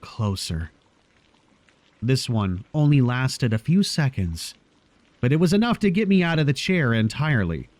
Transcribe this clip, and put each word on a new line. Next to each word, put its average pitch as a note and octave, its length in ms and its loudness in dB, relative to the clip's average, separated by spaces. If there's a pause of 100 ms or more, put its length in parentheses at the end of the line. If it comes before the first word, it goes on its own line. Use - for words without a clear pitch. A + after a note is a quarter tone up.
Closer. F#2+ 680 -6 (1300)
This B2+ 280 0
one G2+ 440 -2
only D3 280 4
lasted B2 520 0
a A2 40 0
few F3 260 0
seconds, G2+ 720 -4 (680)
but B2 100 2
it D3 60 2
was E3+ 160 2
enough A3 260 2
to G#3 100 2
get G3 180 0
me F#3+ 140 4
out E3 180 0
of D#3 60 2
the C#3 80 2
chair D3 400 0
entirely. A2 760 0 (100)